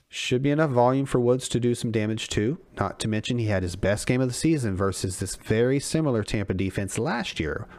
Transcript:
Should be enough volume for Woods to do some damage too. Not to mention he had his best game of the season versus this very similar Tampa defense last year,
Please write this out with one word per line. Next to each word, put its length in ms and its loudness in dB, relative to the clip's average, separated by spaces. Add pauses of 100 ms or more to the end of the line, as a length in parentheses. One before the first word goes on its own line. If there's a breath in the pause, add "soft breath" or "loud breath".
Should 340 -2
be 80 2
enough 200 2
volume 360 4
for 140 2
Woods 300 2
to 100 0
do 160 2
some 160 -4
damage 360 -2
too. 300 0 (200)
Not 220 -2
to 80 -2
mention 300 -2
he 80 0
had 160 2
his 140 -4
best 320 0
game 120 2
of 80 2
the 60 -4
season 420 0
versus 440 -2
this 160 -4
very 420 2
similar 460 0
Tampa 300 -2
defense 440 -2
last 400 -4
year, 300 -4 (100)